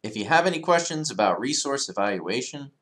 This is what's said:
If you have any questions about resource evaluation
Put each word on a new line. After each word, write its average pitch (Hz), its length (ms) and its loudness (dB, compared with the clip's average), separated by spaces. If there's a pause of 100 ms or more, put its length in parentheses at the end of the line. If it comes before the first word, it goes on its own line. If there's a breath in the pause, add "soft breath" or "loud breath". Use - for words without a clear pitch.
If 107 120 -8
you 104 100 -2
have 170 220 4
any 170 120 0
questions 165 520 0
about 110 280 2
resource 139 500 -2
evaluation 104 800 -4 (100)